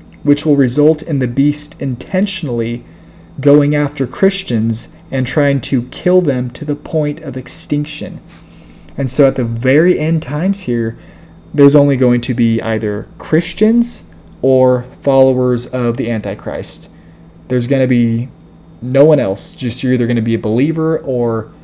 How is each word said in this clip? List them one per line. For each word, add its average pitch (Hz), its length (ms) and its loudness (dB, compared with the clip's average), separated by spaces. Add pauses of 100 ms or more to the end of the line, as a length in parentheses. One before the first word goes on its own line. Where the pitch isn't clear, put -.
(240)
which 143 220 2
will 151 100 4
result 143 460 2
in 143 180 -4
the 127 80 0
beast 139 540 -2
intentionally 123 1040 -4 (560)
going 143 340 4
after 143 320 -2
Christians 113 880 -2 (160)
and 131 160 -2
trying 143 340 0
to 123 280 -2
kill 180 320 2
them 127 300 -2
to - 120 -12
the 147 140 -4
point 147 440 -4
of 131 140 -10
extinction. 131 840 -6 (760)
And 131 140 -2
so 139 160 4
at 135 80 0
the 127 80 -2
very 131 560 2
end 160 240 -2
times 160 380 -4
here, 117 360 -4 (560)
there's 143 220 6
only 143 220 4
going 123 240 4
to 120 120 -2
be 117 280 2
either 107 560 -4
Christians - 960 0 (280)
or 127 420 2 (180)
followers 127 680 2
of 120 300 -4
the 117 120 -4
Antichrist. 104 800 -8 (600)
There's 123 180 0
gonna 131 200 0
be 120 420 0 (520)
no 127 220 2
one 151 160 4
else. 98 320 -4
Just 120 320 -6
you're 127 80 2
either 120 160 2
gonna 117 140 0
be 113 140 0
a 101 40 0
believer 156 600 0
or 117 520 -4 (120)